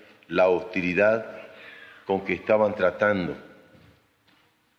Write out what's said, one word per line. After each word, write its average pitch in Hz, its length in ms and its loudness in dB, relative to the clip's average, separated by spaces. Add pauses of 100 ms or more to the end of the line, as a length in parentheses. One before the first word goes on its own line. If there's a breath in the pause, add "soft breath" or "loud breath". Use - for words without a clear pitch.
(280 loud breath)
la 92 200 2
hostilidad 92 800 0 (800 loud breath)
con 98 180 -2
que 95 100 -4
estaban 107 420 2
tratando 90 600 0 (1400)